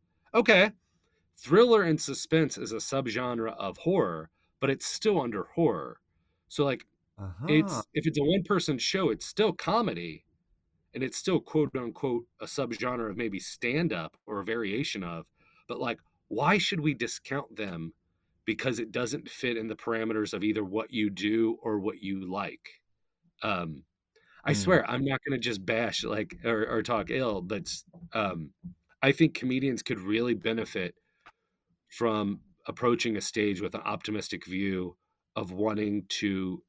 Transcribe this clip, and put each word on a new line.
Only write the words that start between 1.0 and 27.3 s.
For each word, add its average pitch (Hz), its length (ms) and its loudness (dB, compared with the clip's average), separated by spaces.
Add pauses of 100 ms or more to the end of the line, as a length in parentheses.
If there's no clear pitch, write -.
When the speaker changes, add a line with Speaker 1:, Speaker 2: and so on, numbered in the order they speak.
Speaker 1:
thriller 214 440 8
and 160 160 4
suspense - 600 0
is 110 140 -6
a 113 40 -4
subgenre 120 800 -2
of 98 220 -6
horror, 95 520 2 (300)
but 135 80 2
it's 135 160 0
still 202 360 2
under 110 240 -2 (100)
horror. 87 440 2 (500)
So, - 160 0
like, 135 200 0 (340)
Speaker 2:
Uh-huh. 98 300 -10
Speaker 1:
it's, 151 460 4
if 160 120 0
it's 147 120 0
a 143 60 2
one-person 180 540 2
show, 180 320 2
it's 107 140 -4
still - 280 2
comedy, 101 720 -2 (680)
and 123 80 -4
it's 131 140 -4
still, 180 240 2
quote 151 360 0
unquote, 120 500 -4 (140)
a 107 60 -10
subgenre 120 640 -4
of 92 60 -8
maybe 107 220 -4
stand-up 120 800 -2 (100)
or 104 140 -6
a 95 40 -8
variation 110 580 -4
of, 85 240 -8 (400)
but, 127 140 -8
like, 123 200 -4 (280)
why 151 300 2
should 180 220 0
we 147 120 2
discount 117 640 -6
them 85 380 -6 (500)
because 117 340 -2
it 113 140 -6
doesn't 123 380 -4
fit 120 260 -4
in 110 120 -6
the 107 80 -6
parameters 110 580 -2
of 95 100 -2
either 104 200 0
what 101 280 -4
you 107 160 2
do 107 540 2
or 107 160 0
what 98 240 -4
you 95 260 -6
like? 92 540 -8 (600)
Um, 87 420 -4 (600)
I 147 80 2
Speaker 2:
Hmm. 208 60 4
Speaker 1:
swear, 185 320 4
I'm 131 140 0
not 135 220 0
gonna 135 120 0
just 110 260 -2
bash, 113 380 0
like, 107 320 -4 (100)
or, 113 220 2
or 120 160 0
talk 107 280 -2
ill, 120 300 0